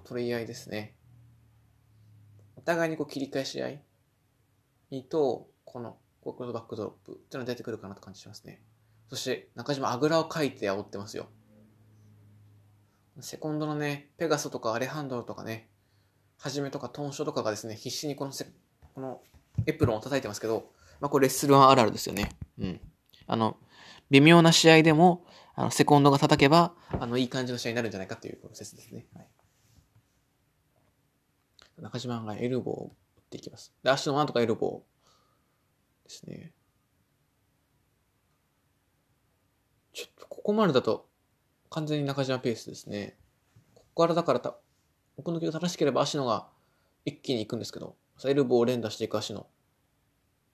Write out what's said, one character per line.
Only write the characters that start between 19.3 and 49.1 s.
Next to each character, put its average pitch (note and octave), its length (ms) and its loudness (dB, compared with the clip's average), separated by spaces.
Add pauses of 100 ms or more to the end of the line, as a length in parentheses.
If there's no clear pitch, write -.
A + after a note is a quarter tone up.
エ D#3 80 -2
プ D3 140 0
ロ A#2 80 2
ン - 20 -2
を A2 40 -6
叩 C3+ 180 -4
い - 20 -6
て A#2+ 60 -6
ま G#2 80 -8
す - 60 -10
け A2 80 -4
ど、 A2 240 -4 (260)
ま D3 100 -4
あ、 - 20 -12
こ D3 80 4
れ C3 100 6
レ - 20 -4
ッ - 40 -4
ス - 120 -2
ル C#3 60 6
ワ C#3 140 10
ン - 20 12
あ C3+ 60 10
る B2+ 80 8
あ - 20 6
る G#2 80 2
で - 60 -8
す - 100 -6
よ - 60 -6
ね。 G2+ 160 -4 (280)
う G2+ 80 -6
ん。 F2+ 140 -8 (460)
あ A2+ 100 -2
の、 A2 220 0 (520)
微 C#3 120 10
妙 E3+ 180 10
な E3 100 8
試 D#3+ 200 8
合 D#3+ 120 10
で D#3 120 6
も、 F3 320 6 (280)
あ B2+ 100 -4
の、 A#2 60 -2
セ C#3+ 140 4
コ D3 140 6
ン C#3+ 40 6
ド C#3+ 80 8
が C#3 80 6
叩 D3 220 2
け C#3 80 8
ば、 E3+ 260 6 (140)
あ - 180 -6
の、 A#2+ 120 -4
い C3 60 0
い A#2+ 40 -4
感 C3 180 -6
じ B2 60 -6
の A#2+ 60 -8
試 B2 80 -8
合 - 40 -6
に A2+ 60 -4
な A#2+ 60 -2
る A#2 60 -4
ん - 20 -10
じ G2 80 -10
ゃ - 0 -
な F#2+ 80 -10
い - 20 -14
か - 80 -12
と - 120 -14
い - 40 -14
う、 - 80 -18
こ - 80 -20
の - 60 -20
説 - 220 -18
で - 60 -20
す - 120 -20
ね。 A#2 200 -18
は - 60 -20
い。 - 80 -20 (2500)
中 G#2+ 160 -12
島 A#2+ 240 -8
が G#2+ 140 -10
エ A#2+ 120 -4
ル B2+ 140 -4
ボ - 100 -6
ー - 20 -6
を - 220 -12 (200)
打 - 40 -20
っ - 100 -20
て C3 60 -14
い - 60 -16
き - 80 -16
ま - 80 -20
す。 - 240 -20
で、 B2+ 80 2
足 C#3 160 0
の C#3+ 80 -2
な D3 100 0
ん - 20 -2
と C#3 60 -6
か A#2+ 80 0
エ A#2 60 2
ル A2 80 0
ボ F#2+ 280 -6 (1200)
ー - 40 -20
で - 60 -20
す - 100 -20
ね。 - 300 -16 (3500)
ち - 120 -14
ょ - 40 -20
っ - 100 -20
と - 100 -20
こ - 140 -18
こ G#3 120 -2
ま G#3+ 120 4
で D#3+ 60 4
だ B2+ 80 4
と - 280 -2 (600)
完 D#3 180 -6
全 D3+ 140 -4
に C#3+ 60 -4
中 C#3 180 -2
島 B2+ 140 -2
ペ B2 140 -2
ー A2 40 -6
ス - 80 -14
で - 100 -16
す - 140 -18
ね。 G2+ 300 -10 (560)
こ - 100 -20 (100)
こ E3 100 2
か E3+ 40 4
ら E3+ 60 0
だ E3 80 0
か D3 100 0
ら B2 80 -2
た-、 - 160 -8 (640)
僕 E3+ 140 -8
の E3 80 -6
記 E3 60 -6
憶 D#3+ 140 -6
正 F3 80 -4
し F3 80 -10
け E3+ 80 -2
れ C#3+ 60 2
ば B2+ 100 2
足 C#3+ 160 -2
野 C#3 80 -2
が G#2+ 240 -2 (560)
一 D3 140 -10
気 - 160 -6
に A2 60 -2
行 G#2+ 100 -8
く A#2+ 60 -4
ん - 20 -4
で - 80 -10
す - 60 -14
け - 80 -12
ど、 - 160 -14 (200)
さ B2+ 120 -6
あ、 - 20 4
エ C#3 40 2
ル C#3+ 100 2
ボ B2 120 2
ー - 40 6
を A#2+ 40 4
連 B2 160 0
打 A2 100 -4
し - 60 -12
て A2+ 80 -6
い G#2+ 60 -2